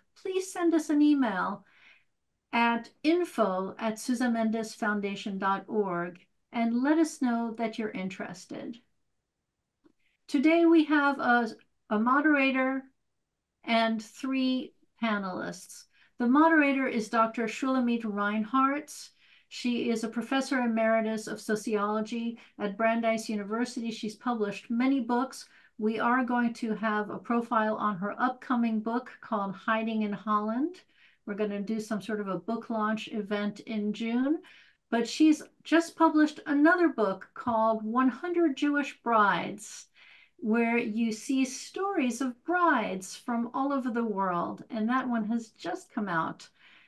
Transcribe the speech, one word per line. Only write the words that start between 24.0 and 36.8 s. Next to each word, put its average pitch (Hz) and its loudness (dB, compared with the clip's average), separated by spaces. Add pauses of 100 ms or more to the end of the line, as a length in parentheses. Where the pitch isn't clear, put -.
published 214 -4
many 262 2
books. 247 -2 (320)
We 220 -2
are 247 2
going 240 0
to 220 -4
have 208 -2
a - -10
profile 226 0
on 208 -2
her 202 -4
upcoming 233 0
book 233 -4
called 196 -4
Hiding 220 -2
in 202 -2
Holland. 220 -2 (480)
We're 208 -8
gonna 202 -2
do 214 -4
some 214 -6
sort 214 -6
of 196 -6
a 180 -4
book 233 -6
launch 220 -2
event 208 -4
in 208 -4
June. 240 0 (500)
But 233 0
she's 311 4 (220)
just 330 2
published 302 4
another 320 6